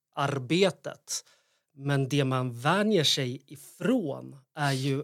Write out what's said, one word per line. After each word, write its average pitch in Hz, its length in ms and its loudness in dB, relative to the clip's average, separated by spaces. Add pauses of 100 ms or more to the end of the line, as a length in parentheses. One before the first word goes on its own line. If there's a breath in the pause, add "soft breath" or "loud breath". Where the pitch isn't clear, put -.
(160)
arbetet. 143 1080 -2 (500)
Men 139 340 0
det 143 140 2
man 127 360 -2
vänjer 185 440 2
sig 131 440 0
ifrån 143 880 -4 (200)
är 147 160 0
ju 135 320 -2